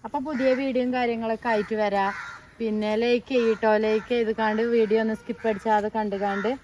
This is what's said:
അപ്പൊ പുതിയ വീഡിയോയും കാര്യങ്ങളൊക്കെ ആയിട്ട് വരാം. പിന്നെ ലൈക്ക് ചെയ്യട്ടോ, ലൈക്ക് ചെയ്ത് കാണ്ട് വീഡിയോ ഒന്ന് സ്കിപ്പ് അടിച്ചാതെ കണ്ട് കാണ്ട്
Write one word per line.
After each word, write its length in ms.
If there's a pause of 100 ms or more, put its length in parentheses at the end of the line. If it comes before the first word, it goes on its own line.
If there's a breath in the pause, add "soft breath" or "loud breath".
അപ്പൊ 140
പുതിയ 340
വീഡിയോയും 400
കാര്യങ്ങളൊക്കെ 560
ആയിട്ട് 260
വരാം. 380 (440)
പിന്നെ 380
ലൈക്ക് 320
ചെയ്യട്ടോ, 500
ലൈക്ക് 320
ചെയ്ത് 260
കാണ്ട് 260
വീഡിയോ 400
ഒന്ന് 120
സ്കിപ്പ് 360
അടിച്ചാതെ 460
കണ്ട് 200
കാണ്ട് 360 (120)